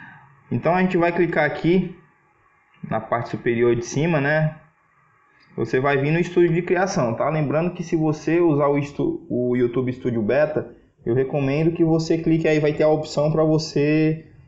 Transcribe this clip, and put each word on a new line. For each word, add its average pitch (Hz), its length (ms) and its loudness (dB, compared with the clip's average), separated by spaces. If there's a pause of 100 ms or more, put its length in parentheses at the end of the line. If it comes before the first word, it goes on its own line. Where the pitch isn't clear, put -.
(500)
Então 135 240 0
a 185 80 2
gente 185 140 2
vai 170 160 2
clicar 170 320 0
aqui 170 520 0 (920)
na 110 100 -2
parte 117 300 -4
superior 120 460 2
de 120 80 -4
cima, 156 360 0
né? 156 360 0 (1000)
Você 127 220 0
vai 143 160 2
vir 143 160 0
no 165 60 2
estúdio 175 340 2
de 170 80 0
criação, 175 540 0
tá? 123 160 -2
Lembrando 156 420 -2
que 175 100 -10
se 165 140 -4
você 156 440 0
usar 147 280 2
o 143 80 2
estu-, - 540 -4
o 123 260 -2
YouTube 123 340 0
Studio 120 300 -4
Beta, 127 540 0 (280)
eu 117 120 -2
recomendo 139 580 0
que 165 100 0
você 160 360 2
clique 160 280 0
aí, 156 140 2
vai 147 140 0
ter 156 80 -2
a 156 80 4
opção 151 420 0
pra 156 100 0
você 156 840 0 (220)